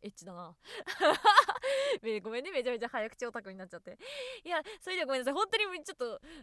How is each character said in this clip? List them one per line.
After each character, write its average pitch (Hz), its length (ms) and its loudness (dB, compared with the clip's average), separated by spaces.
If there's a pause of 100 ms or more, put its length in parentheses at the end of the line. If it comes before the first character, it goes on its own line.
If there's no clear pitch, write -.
エ - 60 -10
ッ - 20 -12
チ - 140 -18
だ 185 80 -12
な。 175 220 -12 (300)
<laughs> 508 1160 4
め-、 214 200 -2
ご 220 80 -10
め 233 120 -4
ん 285 40 -6
ね、 381 60 -10
め 277 120 0
ち 233 60 -6
ゃ - 20 2
め 233 80 -2
ち 226 60 -4
ゃ 240 40 -4
早 220 200 -4
口 - 160 -10
オ 233 60 -6
タ 233 100 -8
ク 190 100 -12
に 190 60 -14
な 190 80 -12
っ - 20 -12
ち - 60 -20
ゃ 175 40 -12
っ - 40 -20
て。 180 160 -14 (460)
い 320 60 -8
や、 330 120 0 (200)
そ - 80 -8
れ 370 60 -2
じ 359 60 0
ゃ 311 40 0
ご 269 80 0
め 262 60 2
ん - 20 0
な 247 40 -4
さ 269 60 2
い。 - 20 2
本 392 160 2
当 440 80 2
に 370 260 -2
ち 381 80 -10
ょ - 40 -14
っ - 20 -20
と 226 220 -6 (240)